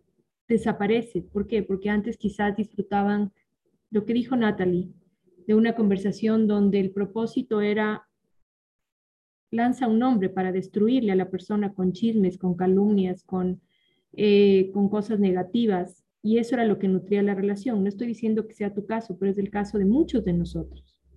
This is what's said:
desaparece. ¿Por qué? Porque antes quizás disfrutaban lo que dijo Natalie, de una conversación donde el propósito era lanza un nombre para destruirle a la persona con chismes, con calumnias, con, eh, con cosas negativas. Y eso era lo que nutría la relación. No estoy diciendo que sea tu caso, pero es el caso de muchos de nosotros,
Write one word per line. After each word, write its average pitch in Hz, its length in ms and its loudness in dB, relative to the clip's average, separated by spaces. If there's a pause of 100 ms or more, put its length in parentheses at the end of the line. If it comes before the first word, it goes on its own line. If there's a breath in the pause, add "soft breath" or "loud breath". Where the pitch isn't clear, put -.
(480)
desaparece. 220 760 0
¿Por 202 240 -6
qué? 214 160 0
Porque 190 260 -4
antes 208 280 -2
quizás 208 380 -2
disfrutaban 202 800 -2 (560)
lo 214 160 -2
que 226 80 -2
dijo 247 220 -2
Natalie, 190 560 0 (560)
de 214 80 4
una 226 180 4
conversación 214 760 0
donde 202 320 2
el 190 120 0
propósito 214 680 -4
era 208 460 -2 (1400)
lanza 240 360 0
un 220 120 2
nombre 233 300 2
para 185 220 -4
destruirle 208 640 0
a - 20 4
la 185 140 0
persona 196 440 -4
con 185 200 -2
chismes, 208 440 0
con 180 180 -2
calumnias, 185 680 2
con, 185 380 -4 (520)
eh, 202 600 4
con 202 160 2
cosas 208 300 -2
negativas. 185 840 0 (180)
Y 220 180 2
eso 233 160 -2
era 233 100 2
lo 196 120 2
que 202 100 -2
nutría 190 360 0
la 202 120 0
relación. 202 460 -2
No 196 80 0
estoy 202 180 -6
diciendo 220 400 -2
que - 60 -20
sea 202 200 -6
tu 202 120 -6
caso, 190 320 -6
pero 196 140 0
es 190 60 -4
el 196 120 -2
caso 202 280 -4
de 196 80 2
muchos 240 400 2
de 180 80 0
nosotros, - 680 -6 (160)